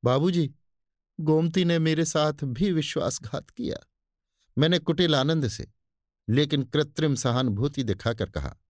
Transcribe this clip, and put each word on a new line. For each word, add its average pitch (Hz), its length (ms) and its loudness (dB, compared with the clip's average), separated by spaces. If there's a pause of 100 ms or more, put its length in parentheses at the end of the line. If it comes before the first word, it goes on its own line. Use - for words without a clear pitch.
"बाबूजी, 151 500 2 (640)
गोमती 165 440 2
ने 170 140 2
मेरे 160 260 2
साथ 151 280 0 (120)
भी 143 280 0
विश्वासघात - 760 -4
किया।" - 400 -8 (680)
मैंने 165 200 2
कुटिल 165 360 0
आनंद 143 340 0
से 107 220 -10 (600)
लेकिन 143 320 2
कृत्रिम 147 520 0
सहानुभूति 127 680 0
दिखाकर 110 480 -4
कहा 69 260 -6 (140)